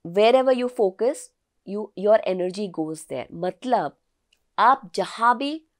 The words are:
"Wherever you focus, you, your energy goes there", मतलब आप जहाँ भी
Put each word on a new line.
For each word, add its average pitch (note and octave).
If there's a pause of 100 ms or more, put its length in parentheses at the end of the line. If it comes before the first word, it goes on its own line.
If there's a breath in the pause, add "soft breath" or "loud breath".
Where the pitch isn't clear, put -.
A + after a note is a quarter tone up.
"Wherever A#3+
you B3 (100)
focus, G#3+ (520)
you, G#3 (220)
your G#3+
energy F#3 (100)
goes D#3
there", -
मतलब F3+ (640)
आप A#3
जहाँ A3+
भी C#4+ (120)